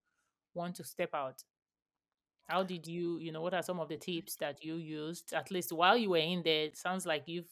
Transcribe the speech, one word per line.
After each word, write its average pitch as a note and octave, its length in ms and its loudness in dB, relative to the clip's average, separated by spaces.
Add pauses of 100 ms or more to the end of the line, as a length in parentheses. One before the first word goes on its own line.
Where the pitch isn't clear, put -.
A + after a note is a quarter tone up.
(540)
want F3 240 -6
to E3 60 -10
step F3 300 -6
out? C#3 300 -6 (1040)
How F3+ 160 2
did F3 240 -6
you, E3+ 320 -2
you D#3+ 120 -6
know, D#3+ 100 -6
what F3 120 -2
are F3 100 2
some F3+ 160 -2
of D#3 80 -2
the D3+ 100 -4
tips E3 400 -6
that D3 260 -4
you D#3+ 120 -6
used, D#3 580 -8
at D#3 180 -2
least F3+ 200 -2
while F3 260 8
you A3 120 4
were F3 80 6
in E3 260 2
there? D#3 220 4
It D3 120 -6
sounds F3+ 280 -2
like D#3 220 0
you've E3 240 -8